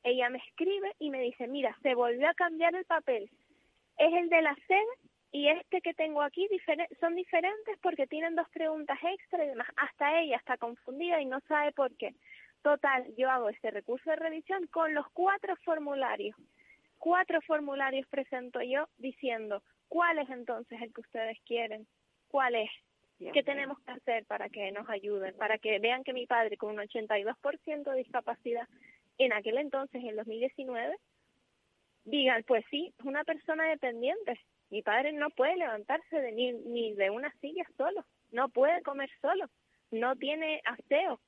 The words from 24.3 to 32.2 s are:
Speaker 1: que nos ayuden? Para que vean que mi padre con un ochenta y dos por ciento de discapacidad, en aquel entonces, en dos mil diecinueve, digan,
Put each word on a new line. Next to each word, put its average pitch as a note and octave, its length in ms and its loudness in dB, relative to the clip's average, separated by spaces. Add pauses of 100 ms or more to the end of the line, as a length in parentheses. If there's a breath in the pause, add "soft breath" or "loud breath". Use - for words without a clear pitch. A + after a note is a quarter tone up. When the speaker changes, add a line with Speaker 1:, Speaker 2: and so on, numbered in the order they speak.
Speaker 1:
que G3+ 220 -6
nos G3+ 180 -10
ayuden? G3 480 -4
Para A3 200 0
que G#3+ 220 0
vean B3 240 2
que C4 100 -4
mi B3 140 -4
padre A3 300 2
con G#3+ 140 -4
un G#3+ 80 -6
ochenta G#3+ 380 -2
y G3 60 0
dos A3+ 160 -4
por C#4+ 200 -4
ciento D4 320 -6
de C4 80 0
discapacidad, A#3+ 680 -4 (500 loud breath)
en C4 140 4
aquel G#3+ 260 -2
entonces, C4+ 460 -4
en G#3+ 140 -8
dos G#3+ 100 -6
mil A3+ 120 -8
diecinueve, C4 580 -4 (1080)
digan, B3+ 400 2